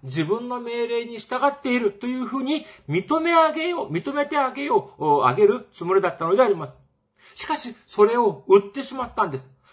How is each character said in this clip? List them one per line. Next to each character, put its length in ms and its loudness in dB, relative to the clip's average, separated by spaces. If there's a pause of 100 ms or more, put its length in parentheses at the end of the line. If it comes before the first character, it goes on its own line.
自 200 -4
分 240 -2
の 120 -6
命 260 -4
令 200 -4
に 120 -12
従 260 -8
っ 160 0
て 140 -2
い 60 0
る」 180 0
と 80 -10
い 100 -4
う 100 -6
ふ 120 -6
う 60 -4
に 200 -4 (240)
認 300 -2
め 140 0
上 200 6
げ 180 -4
よ 140 -6
う、 80 -10
認 220 -6
め 100 0
て 140 -2
あ 140 0
げ 120 -8
よ 340 0
う、 60 -6
お-、 220 4
あ 80 4
げ 140 6
る 240 -2
つ 120 -12
も 100 0
り 60 6
だ 100 0
っ 60 -10
た 100 -4
の 100 2
で 60 4
あ 60 6
り 60 2
ま 140 -6
す。 100 -20 (560)
し 100 -14
か 120 -4
し、 180 -12 (120)
そ 180 4
れ 120 4
を 300 0
売 140 8
っ 20 0
て 220 -10
し 100 -12
ま 120 -6
っ 100 -20
た 80 2
ん 80 -4
で 60 -8
す。 140 -18 (200)